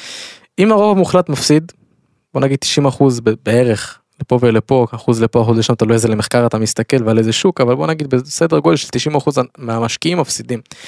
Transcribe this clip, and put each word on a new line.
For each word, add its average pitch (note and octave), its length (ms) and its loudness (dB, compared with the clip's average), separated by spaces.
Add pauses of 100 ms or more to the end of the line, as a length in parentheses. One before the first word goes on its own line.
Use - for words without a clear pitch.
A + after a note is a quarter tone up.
(580)
אם G#3 140 4
הרוב G#3 240 4
המוחלט F#3 320 2
מפסיד, D#3 440 0 (600)
בוא C3+ 60 -4
נגיד C3+ 200 0
תשעים - 260 0
אחוז C3 340 2
ב-, A2+ 100 -2 (140)
בערך, A#2 540 0 (220)
לפה - 200 0
ולפה, A#2+ 500 2
אחוז A2+ 320 -2
לפה, A#2 200 2
אחוז A2+ 160 2
לשם, A2+ 160 0
תלוי A2+ 200 0
איזה A2+ 140 2
למחקר A2 380 0
אתה A2 120 -2
מסתכל A2 460 -2
ועל A2 140 2
איזה A2+ 140 2
שוק, - 280 0
אבל B2 140 2
בוא D3 120 -4
נגיד D#3 240 -4
בסדר D3 480 0
גודל D#3 180 2
של - 160 -6
תשעים D3+ 240 -4
אחוז C#3 220 -2 (200)
מהמשקיעים A#2 600 -4
מפסידים. B2 420 -6 (280)